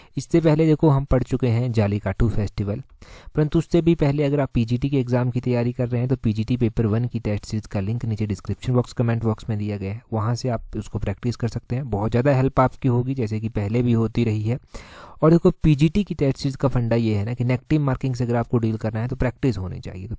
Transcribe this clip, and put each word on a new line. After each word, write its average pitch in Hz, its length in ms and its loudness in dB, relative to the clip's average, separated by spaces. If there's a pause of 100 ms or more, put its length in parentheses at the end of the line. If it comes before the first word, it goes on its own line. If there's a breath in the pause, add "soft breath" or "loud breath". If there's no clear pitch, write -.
(180 loud breath)
इससे 165 240 2
पहले 156 240 4
देखो 156 240 4
हम 139 160 2
पढ़ 127 180 2
चुके 127 240 0
हैं 120 240 0
जालीकाटू 104 580 0
फेस्टिवल, 104 520 -2 (540 loud breath)
परंतु 156 240 2
उससे 170 220 2
भी 170 140 4
पहले 147 280 2
अगर 143 160 2
आप 135 140 0
पीजीटी 123 360 0
के 139 100 2
एग्जाम 123 300 0
की 123 120 -2
तैयारी 120 300 0
कर 123 180 -4
रहे 120 120 -2
हैं 127 80 -2
तो 135 60 2
पीजीटी 113 420 0
पेपर 117 280 2
वन 113 200 0
की 117 140 -6
टेस्ट 104 260 -4
सीरीज 107 220 -6
का 107 120 -4
लिंक 110 260 -4
नीचे 110 200 -2
डिस्क्रिप्शन 104 480 -4
बॉक्स, 120 200 0
कमेंट 117 300 0
बॉक्स 110 260 -2
में 104 100 -2
दिया 104 180 -4
गया 98 160 -6
है, 113 80 -10 (120)
वहाँ 110 220 -2
से 127 140 -4
आप 113 120 -4 (160)
उसको 104 220 -8
प्रैक्टिस 117 360 -4
कर 120 120 -4
सकते - 280 -6
हैं। 131 140 -6
बहुत 104 220 -2
ज़्यादा 127 240 2
हेल्प 135 240 2
आपकी 127 280 0
होगी, 123 260 0
जैसे 110 260 -2
कि 110 100 -4
पहले 110 320 -2
भी 123 120 2
होती 113 300 2
रही 107 200 0
है। 120 160 -2 (640 loud breath)
और 156 100 8
देखो 170 200 6
पीजीटी 156 520 2
की 175 120 -6
टेस्ट 135 220 0
सीरीज 135 180 -2
का 143 120 0
फंडा 117 280 2
ये 113 200 2
है 101 100 0
ना 120 80 -4
कि 123 100 -4
नेगेटिव 127 380 0
मार्किंग 131 340 -2
से 123 80 -2
अगर 120 120 0
आपको 117 220 0
डील 110 200 0
करना 110 220 -4
है 113 80 -4
तो 131 80 -6
प्रैक्टिस 123 420 -2
होनी 90 220 -8
चाहिए। 92 280 -12
तो 110 120 -10